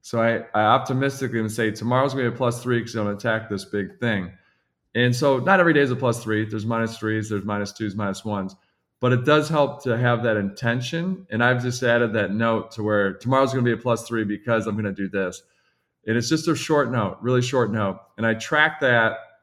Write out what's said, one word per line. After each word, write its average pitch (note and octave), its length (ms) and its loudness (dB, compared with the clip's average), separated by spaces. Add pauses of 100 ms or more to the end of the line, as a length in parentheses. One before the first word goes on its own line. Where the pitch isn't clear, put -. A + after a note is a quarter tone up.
So A#2 200 -2
I, A#2 240 0 (120)
I G#2+ 60 2
optimistically B2+ 760 0
would A2 100 -4
say, A2 200 -2
"Tomorrow's B2+ 420 0
gonna B2+ 160 -2
be A#2 40 -4
a - 40 -12
plus A#2+ 260 -2
three A#2+ 180 0
'cause A#2 140 -12
I'm G#2+ 80 -2
gonna G2+ 140 -4
attack A2 320 -4
this G2 160 -6
big G2+ 340 -6
thing." G2 320 -2 (640)
And B2 180 2
so C3+ 260 2
not F#3 200 4
every E3+ 140 6
day C#3+ 80 4
is B2 100 2
a B2 40 0
plus A#2+ 280 -2
three. A2 220 0
There's A2 200 -6
minus A2+ 320 -2
threes, A2 320 -4
there's G2+ 140 -4
minus G2+ 300 -4
twos, G#2 240 -6
minus G2+ 260 -6
ones. G2 320 -6 (460)
But B2 100 6
it B2 140 2
does D3 240 6
help D3 340 0
to A#2 140 0
have A#2+ 260 2
that A2 140 2
intention. B2 920 -2
And A2+ 140 0
I've B2 180 4
just B2 220 -4
added A#2 300 2
that G2+ 200 0
note A2+ 380 0
to A2 120 -8
where G2+ 320 2
tomorrow's C3 360 2
gonna B2+ 100 -2
be A#2+ 120 2
a A2 40 -2
plus A#2 300 -2
three A2+ 160 -2
because G#2 440 -2
I'm G#2 100 -4
gonna G#2 160 -4
do G2 160 -6
this. F#2+ 340 -6 (640)
And A2+ 100 0
it's A#2 120 -2
just D#3+ 180 0
a D#3+ 80 2
short C#3+ 340 0
note, G#2+ 320 -2
really B2 200 2
short B2 280 0
note. G2+ 300 -2 (180)
And A2+ 80 -2
I A2+ 100 2
track D#3 440 0
that A#2 380 2 (260)